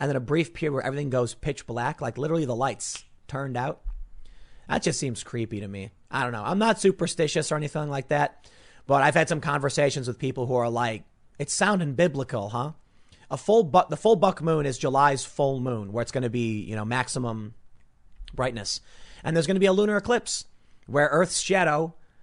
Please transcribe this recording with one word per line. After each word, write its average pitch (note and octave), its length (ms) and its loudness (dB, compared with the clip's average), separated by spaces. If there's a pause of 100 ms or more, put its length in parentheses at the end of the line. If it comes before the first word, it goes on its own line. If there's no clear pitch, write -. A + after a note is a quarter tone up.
and C#3+ 80 0
then C#3 80 0
a B2+ 40 -2
brief D3 320 0
period D3+ 200 -2
where C3 100 -2
everything C#3 280 -4
goes B2 240 0
pitch - 340 -6
black, A#2+ 320 -4
like, A#2+ 180 -6
literally D#3 260 0
the A#2+ 120 -2
lights A#2+ 480 -4 (240)
turned C3+ 280 -6
out? B2+ 260 -4 (880)
That - 140 -2
just D#3+ 160 -2
seems B2+ 240 -6
creepy A2 380 -6
to G2+ 80 -10
me. G2 240 -10 (180)
I C3 140 -2
don't B2 80 -4
know. G#2+ 120 -6
I'm D#3+ 140 0
not G#3+ 220 2
superstitious E3 720 0
or D#3 40 0
anything D3+ 320 -4
like C#3 200 -6
that, - 420 0 (380)
but C3+ 140 6
I've C#3+ 120 6
had D#3+ 140 4
some D#3 120 -2
conversations C#3+ 680 0
with A#2+ 100 -4
people B2+ 280 -4
who B2+ 80 0
are A#2+ 160 2
like, A#2 340 -2 (340)
"It's - 160 -4
sounding F3+ 400 0
biblical, C3+ 540 0
huh?" B2 240 -4 (580)
A D3 60 -4
full A3 260 6
bu-, F3 280 6
the D#3 80 -4
full A3+ 180 4
buck F3+ 240 2
moon D#3 240 2
is C3+ 140 -4
July's C#3 440 4
full C#3 380 -2
moon, A2+ 320 -4
where A#2 80 -2
it's A#2 120 -6
gonna B2+ 180 -2
be, A2+ 300 -2
you G2+ 140 -8
know, G#2+ 120 -4
maximum A#2 680 -4 (800)
brightness. B2 480 -4 (420)
And D#3+ 140 -2
there's D#3+ 100 2
gonna F#3+ 140 2
be G3 60 6
a F#3+ 60 6
lunar G#3 260 2
eclipse - 480 -2 (400)
where D3 220 4
Earth's E3 320 2
shadow E3 540 2 (280)